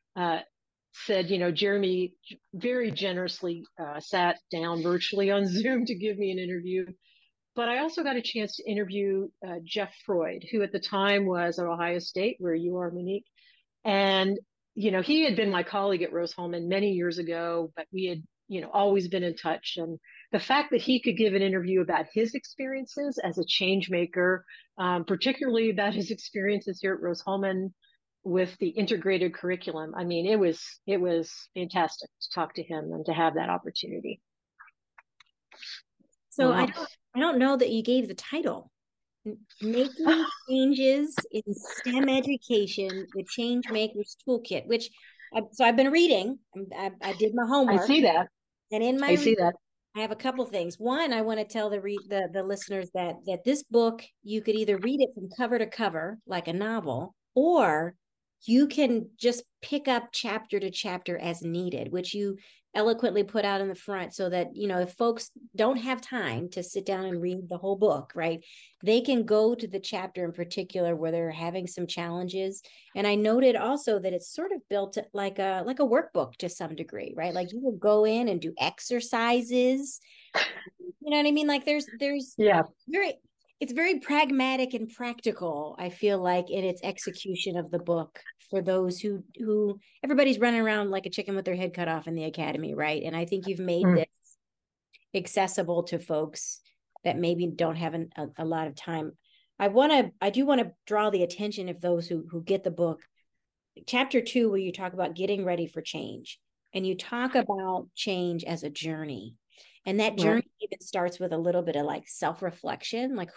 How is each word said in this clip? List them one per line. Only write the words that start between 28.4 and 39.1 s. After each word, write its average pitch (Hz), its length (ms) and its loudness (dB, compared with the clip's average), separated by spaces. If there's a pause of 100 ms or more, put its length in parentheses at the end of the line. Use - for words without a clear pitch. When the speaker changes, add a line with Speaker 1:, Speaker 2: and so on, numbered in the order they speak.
Speaker 1:
the 190 100 0
integrated 185 640 0
curriculum, 170 640 -6
I 180 60 -4
mean, 175 240 0
it 214 100 4
was, 170 240 4 (240)
it 196 160 2
was 170 300 0 (240)
fantastic 180 540 -2 (120)
to - 140 -10
talk 170 200 -2
to 165 80 -6
him 160 300 -6
and 156 120 -6
to 165 80 0
have 160 220 4
that 165 140 0
opportunity. - 720 -6 (2000)
Speaker 2:
So 262 200 4
Speaker 1:
Wow. 247 80 6
Speaker 2:
I 269 100 4
don't, 311 220 -6 (260)
I 247 40 -2
don't 302 200 4
know 269 180 6
that 247 120 4
you 226 140 0
gave 247 240 4
the 185 60 -8
title. - 580 -6 (540)